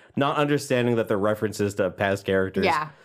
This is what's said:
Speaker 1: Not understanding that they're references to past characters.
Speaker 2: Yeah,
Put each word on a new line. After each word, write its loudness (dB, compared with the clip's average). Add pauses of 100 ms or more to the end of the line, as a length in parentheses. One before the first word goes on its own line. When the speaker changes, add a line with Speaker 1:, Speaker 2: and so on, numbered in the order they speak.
(160)
Speaker 1:
Not 0
understanding 2
that 0
they're 0
references -2
to -2
past -2
characters. 0
Speaker 2:
Yeah, 0 (160)